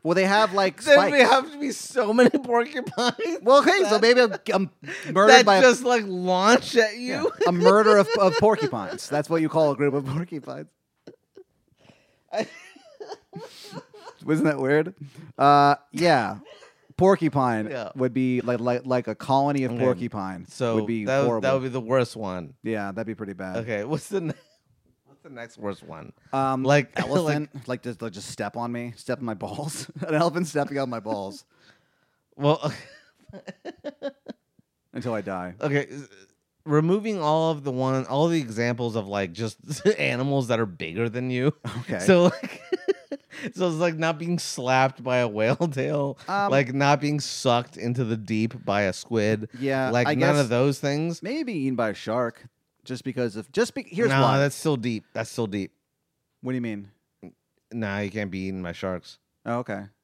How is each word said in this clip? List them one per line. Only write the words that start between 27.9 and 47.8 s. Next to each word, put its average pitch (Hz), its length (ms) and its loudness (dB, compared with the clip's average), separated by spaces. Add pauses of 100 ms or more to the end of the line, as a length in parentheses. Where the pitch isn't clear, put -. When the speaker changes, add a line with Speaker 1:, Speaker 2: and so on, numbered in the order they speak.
Speaker 1:
like, 113 100 -8
just 101 180 -14
step 107 280 -8
on 120 160 -6
me, 120 240 -10
step 131 220 -6
on 127 60 -10
my 113 80 -4
balls. 107 640 -10
<laughs> 165 100 -8
An 160 60 -2
elephant 170 340 0
stepping 143 300 -4
on 135 120 -4
my 117 100 -8
balls 101 460 -8 (880)
Speaker 2:
Well, 147 380 0 (580)
<laughs> 196 80 -18 (1500)
Speaker 1:
until 120 200 -6
I 104 80 -4
die. 92 400 -8
Speaker 2:
okay, 143 280 -2
s-, 135 200 -16 (560)
removing 180 560 0
all 160 300 2
of 147 120 -6
the 139 80 -4
one, 131 360 0
all 143 200 2
the 165 120 0
examples 117 580 -2
of, 98 100 -4
like, 98 240 -2
just 110 560 -8
<laughs> 208 100 0
animals 135 520 -2
that 117 100 2
are 113 60 0
bigger 87 440 -6
than 123 200 -6
you. 127 240 0 (260)
Speaker 1:
Okay. 123 200 -6
Speaker 2:
So, 175 260 4
like, - 400 -2
<laughs> - 80 -6 (800)
so 185 160 -2
it's 156 80 -4
like 170 180 0
not 160 240 -2
being 170 180 -2
slapped 131 640 0
by 127 140 0
a 123 100 2
whale 110 280 0
<laughs> 165 160 -2
tail, 139 460 -4 (100)
Speaker 1:
Um, 202 240 0
Speaker 2:
like 131 220 2
not 143 260 4
being 147 220 -2
sucked - 560 -2
into 120 260 -4